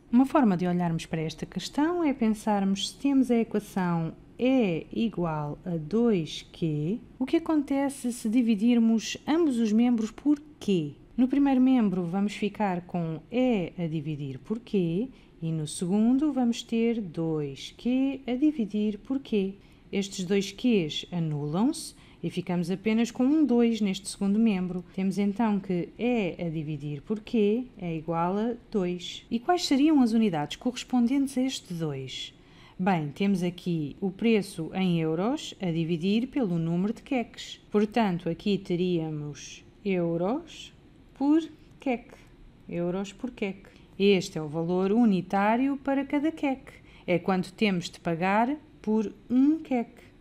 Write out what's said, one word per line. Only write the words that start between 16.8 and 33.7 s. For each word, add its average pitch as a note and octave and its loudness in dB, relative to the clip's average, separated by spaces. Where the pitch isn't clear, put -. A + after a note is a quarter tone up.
dois D#3 -6
Q C4+ 0
a B3+ -2
dividir G#3+ 0
por C4+ -6
Q. G3 -2
Estes G3 -4
dois G3 0
Qs G3 0
anulam-se D#3+ -2
e E3+ -4
ficamos F3 -2
apenas A3 0
com - -2
um D4+ 4
dois A#3 4
neste G3 -2
segundo G3+ 0
membro. F#3 0
Temos F#3+ -2
então G3+ 0
que F3 -4
E A3+ 0
a E3+ -2
dividir D3+ -6
por G#3+ -4
Q A3 2
é F3 -6
igual E3 -2
a A3+ -2
dois. F3+ -4
E A#3 -2
quais F4 0
seriam C#4+ 4
as A3 4
unidades F#3+ 2
correspondentes B3+ 0
a B3+ 2
este C4 -6
dois? C#3+ -8
Bem, E3+ 0
temos G3 0
aqui E3+ -2